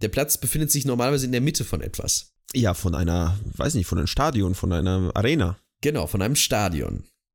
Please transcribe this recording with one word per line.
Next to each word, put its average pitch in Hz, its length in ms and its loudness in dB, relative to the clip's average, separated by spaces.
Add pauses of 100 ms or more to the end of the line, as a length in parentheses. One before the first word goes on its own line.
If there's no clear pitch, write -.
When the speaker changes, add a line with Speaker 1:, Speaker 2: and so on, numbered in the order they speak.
Speaker 1:
Der 107 80 0
Platz - 300 0
befindet 151 320 0
sich 139 160 0
normalerweise 127 400 2
in 127 60 -2
der 123 100 2
Mitte - 240 0
von - 160 -4
etwas. - 500 -4 (220)
Speaker 2:
Ja, 113 180 4
von 90 220 0
einer, 85 440 2 (180)
weiß 160 180 0
nicht, 110 120 0
von 90 120 -2
einem 78 80 0
Stadion, 110 480 0
von 92 180 -2
einer 92 420 0
Arena. 107 440 2 (240)
Speaker 1:
Genau, 110 240 0
von 98 160 -2
einem 135 140 0
Stadion. 90 680 0 (300)